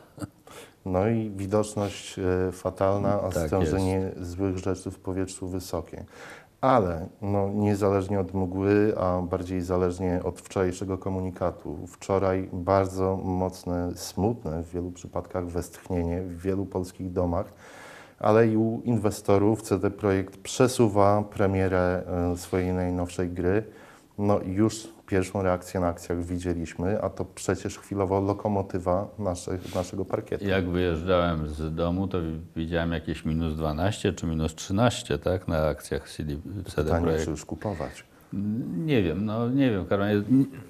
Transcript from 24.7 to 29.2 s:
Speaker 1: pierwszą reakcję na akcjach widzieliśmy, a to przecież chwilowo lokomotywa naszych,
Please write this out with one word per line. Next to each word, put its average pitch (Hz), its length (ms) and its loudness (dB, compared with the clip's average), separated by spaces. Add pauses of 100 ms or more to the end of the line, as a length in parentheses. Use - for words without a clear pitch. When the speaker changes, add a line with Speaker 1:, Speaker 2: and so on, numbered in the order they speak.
Speaker 1:
pierwszą 98 340 0
reakcję 90 380 0
na 87 80 2
akcjach 85 360 -4
widzieliśmy, 87 760 -2
a 95 80 0
to 92 160 -6 (100)
przecież - 440 -4
chwilowo 98 420 0
lokomotywa 98 880 0 (120)
naszych, 92 560 -4